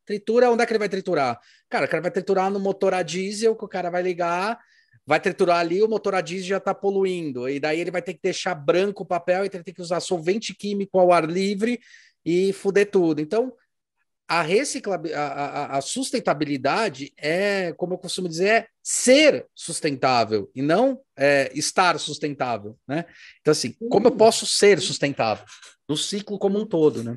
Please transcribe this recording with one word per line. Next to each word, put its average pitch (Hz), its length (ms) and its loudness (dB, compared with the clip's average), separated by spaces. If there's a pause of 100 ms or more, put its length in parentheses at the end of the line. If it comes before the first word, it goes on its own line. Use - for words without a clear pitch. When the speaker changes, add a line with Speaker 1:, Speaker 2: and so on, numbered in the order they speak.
Speaker 1:
tritura, 226 460 2
onde 233 120 2
é 233 40 2
que 226 60 -4
ele 220 80 0
vai 208 100 -2
triturar? 160 500 -2 (300)
Cara, 185 160 0
o - 20 -4
cara 160 140 -2
vai 175 80 -2
triturar 190 400 0
no 202 100 -4
motor 190 320 0
a 185 100 -2
diesel, 202 540 -2
que 220 80 -12
o 196 40 -14
cara 175 200 -6
vai 180 140 -4
ligar, 180 560 -2 (480)
vai 151 140 4
triturar 175 400 2
ali, 175 220 0
o 220 60 4
motor 202 260 -2
a 185 60 0
diesel 180 280 -8
já 190 120 -2
tá 190 140 -2
poluindo, 180 760 -2
e 143 100 -4
daí 156 220 -2
ele 170 120 -6
vai 175 100 -4
ter 180 100 -10
que 160 100 -14
deixar 180 340 -2
branco 180 480 0
o - 20 -20
papel, 180 380 0
e 196 60 -4
ele 175 120 -14
tem 180 100 -14
que 175 80 -18
usar 170 200 -4
solvente 185 540 -2
químico 202 440 -4
ao 180 140 8
ar 170 120 6
livre 196 560 -2 (420)
e 185 300 0
fuder 202 380 0
tudo. 165 320 2
Então, 226 320 -2 (760)
a 165 140 2
reciclabi-, 185 720 -2
a, 147 100 -4
a, 139 540 -6
a - 20 0
sustentabilidade 147 1400 -2
é, 180 580 -2
como 180 200 -6
eu 180 40 -10
costumo 180 300 -6
dizer, 165 200 -2
é 214 180 2 (160)
ser 262 720 4
sustentável 127 1000 0
e 127 80 -10
não, 208 400 2 (160)
é, 139 400 4
estar 170 440 2
sustentável, 127 760 -6 (120)
né? 160 160 -4 (360)
Então, 151 120 2
assim, 147 260 -2
Speaker 2:
Sim. 226 100 -8
Speaker 1:
como 247 200 4
eu 220 80 0
posso 220 280 6
ser 202 360 6
sustentável 127 640 -2 (440)
no 147 80 -2
ciclo 202 440 -6
como 196 180 0
um 214 80 -4
todo, 147 380 2
né? 117 120 -8